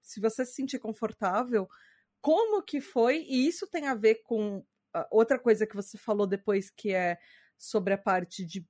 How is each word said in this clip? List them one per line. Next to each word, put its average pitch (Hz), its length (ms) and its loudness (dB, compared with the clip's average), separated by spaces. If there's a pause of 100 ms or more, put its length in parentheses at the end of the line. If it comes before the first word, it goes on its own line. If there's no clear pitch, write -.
se - 180 -16
você 226 240 0
se 247 100 -8
sentir 269 260 -6
confortável, 214 880 -2 (520)
como 415 400 2
que - 200 -6
foi? 254 380 2 (100)
E 262 180 2
isso 349 220 -4
tem 302 180 -6
a 269 80 -2
ver 220 300 4
com, 208 400 -4 (280)
ah, - 200 -6
outra 226 260 4
coisa 220 260 4
que 208 120 -4
você 202 200 -8
falou 208 300 0
depois, 196 440 -2
que - 220 -4
é 175 260 0 (380)
sobre 196 380 0
a 196 40 2
parte 185 460 -2
de, 170 260 -10